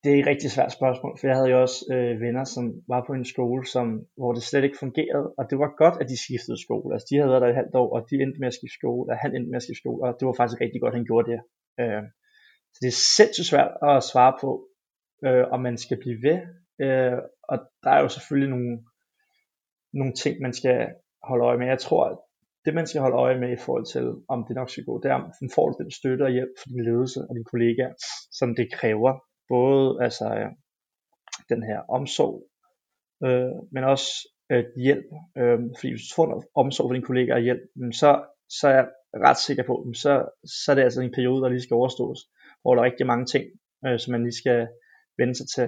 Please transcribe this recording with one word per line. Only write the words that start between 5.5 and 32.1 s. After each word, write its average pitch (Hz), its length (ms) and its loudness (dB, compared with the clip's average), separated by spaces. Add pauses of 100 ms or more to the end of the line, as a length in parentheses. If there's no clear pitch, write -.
var 147 80 -2 (120)
godt, 175 180 6
at 127 80 -4
de 127 140 -6
skiftede 117 420 -8
skole. - 280 -4
Altså, - 160 -8
de 143 80 0
havde 143 140 4
været 127 100 6
der 123 80 4
et 123 120 2
halvt - 140 -4
år, 123 200 4
og 117 140 -2
de 143 140 -2
endte 135 160 -6
med 131 80 -4
at 120 100 -6
skifte - 220 -16
skole, 123 320 -4
og 113 120 -4
han 120 120 -4
endte 123 160 -6
med 123 100 -4
at - 40 -14
skifte - 180 -14
skole, 135 200 -6
og 127 60 0 (100)
det 135 80 -2
var 123 140 0
faktisk 120 200 0
rigtig 117 200 -4
godt, 120 180 -2
han 113 100 -6
gjorde 117 220 2
det. 120 80 -4 (420)
Øh, 107 220 -4 (680)
så - 80 -20
det 131 60 -2
er - 180 0 (120)
sindssygt - 340 4
svært 139 200 4 (180)
at 135 220 6
svare 127 300 6
på, 139 80 -4 (760)
øh, 127 280 4
om 127 140 -2
man 120 100 -4
skal 123 260 -6
blive 117 240 -6
ved, 170 120 2 (460)
øh, 127 320 0 (340)
og 135 60 -2 (260)
der 135 80 2
er 143 100 6
jo 135 140 2
selvfølgelig 139 400 -2
nogle, 123 160 -2 (1300)
nogle 135 140 -2
ting, - 280 -2
man 123 120 -4
skal 123 240 2 (520)
holde 120 200 2
øje 120 80 2
med. 123 100 -2
Jeg 131 200 2
tror, 147 240 4
at - 60 -12 (500)
det, 156 80 -2
man 165 120 -2
skal 151 140 -4
holde 127 160 2
øje 127 220 2
med 123 140 -2
i 123 120 -8
forhold 123 280 -4
til, 127 120 -2 (280)
om 120 140 -6
det 117 80 -6
nok 127 140 -8
skal - 160 -14
gå, - 160 -6
det - 100 0
er, 139 40 2
om - 160 -6 (100)
man 131 140 -10
får - 160 2
den - 200 -10
støtte 131 320 -2
og 131 140 2
hjælp 127 220 -4
fra - 140 -18
din 123 160 -4
ledelse 127 380 0
og 123 80 -10
dine 113 160 -10
kollegaer, 120 420 2 (460)
som 120 160 0
det 117 180 -2
kræver. 113 380 2 (380)
Både, 131 560 2
altså, 110 200 -4 (140)
øh, 107 120 -6 (1000)
den 113 140 0
her 107 160 -6 (180)
omsorg, 131 380 0 (920)